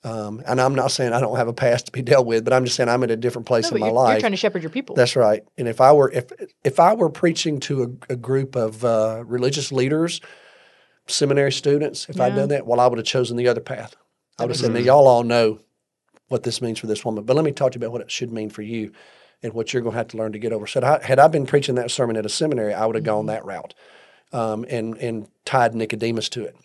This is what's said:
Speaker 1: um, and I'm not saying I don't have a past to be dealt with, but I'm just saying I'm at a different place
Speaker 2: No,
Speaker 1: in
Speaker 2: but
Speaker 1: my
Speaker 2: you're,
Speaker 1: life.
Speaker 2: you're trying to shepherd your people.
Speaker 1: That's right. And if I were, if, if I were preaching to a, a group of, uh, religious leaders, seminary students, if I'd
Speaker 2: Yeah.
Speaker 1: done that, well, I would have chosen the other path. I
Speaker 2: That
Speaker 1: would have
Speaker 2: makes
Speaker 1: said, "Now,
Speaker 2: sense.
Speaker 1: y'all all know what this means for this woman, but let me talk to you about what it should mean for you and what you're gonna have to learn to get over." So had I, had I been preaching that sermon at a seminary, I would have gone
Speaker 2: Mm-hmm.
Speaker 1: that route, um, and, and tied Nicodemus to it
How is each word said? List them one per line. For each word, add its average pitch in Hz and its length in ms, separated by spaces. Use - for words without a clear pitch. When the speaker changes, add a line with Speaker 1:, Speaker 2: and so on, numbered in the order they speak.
Speaker 1:
um, 110 420
and 123 140
I'm 131 140
not 135 160
saying 127 220
I 120 60
don't 120 160
have 117 140
a 117 40
past 120 340
to - 40
be 131 100
dealt 131 240
with, 117 200
but 127 80
I'm 127 100
just 120 140
saying 120 120
I'm 127 140
at 117 80
a 113 60
different 120 300
place 113 180
Speaker 2:
No, - 40
Speaker 1:
in - 60
Speaker 2:
but 107 60
Speaker 1:
my 107 60
Speaker 2:
you're, 113 80
Speaker 1:
life. 120 180
Speaker 2:
you're 110 80
trying 220 100
to 190 60
shepherd 196 260
your 160 80
people. - 240
Speaker 1:
That's 120 220
right. 107 260
And 123 100
if 113 140
I 135 100
were, 143 200
if, 123 200
if - 160
I 180 140
were 208 160
preaching 156 520
to 135 220
a, 123 300
a - 20
group 131 400
of, 113 300
uh, 110 420
religious 127 460
leaders, 151 480
seminary 139 460
students, 147 580
if 147 100
I'd 127 100
Speaker 2:
Yeah. 127 100
Speaker 1:
done 139 100
that, 139 160
well, 120 140
I 123 80
would 120 100
have 110 100
chosen 120 300
the 120 120
other 117 120
path. 113 340
I 120 40
Speaker 2:
That 123 60
Speaker 1:
would - 0
have - 0
Speaker 2:
makes 123 120
Speaker 1:
said, 117 100
"Now, 117 60
Speaker 2:
sense. 123 100
Speaker 1:
y'all 135 200
all 120 160
know 117 360
what 131 140
this 120 180
means 113 180
for 113 80
this 107 160
woman, 107 200
but 127 120
let 156 100
me 147 60
talk 131 220
to 123 60
you 117 60
about 113 60
what 120 100
it - 100
should 117 200
mean 107 180
for 107 120
you 107 300
and 113 120
what 113 200
you're 127 80
gonna 113 140
have 117 140
to 113 80
learn 110 160
to 107 60
get 113 140
over." 104 140
So - 140
had 139 200
I, - 40
had 135 140
I 151 80
been 156 200
preaching 139 280
that 120 140
sermon 117 280
at 107 80
a 104 40
seminary, 127 440
I 104 120
would 113 100
have 110 80
gone 107 180
Speaker 2:
Mm-hmm. 107 80
Speaker 1:
that 107 160
route, 95 280
um, 113 360
and, 113 280
and 113 300
tied 117 280
Nicodemus 113 560
to 117 140
it - 220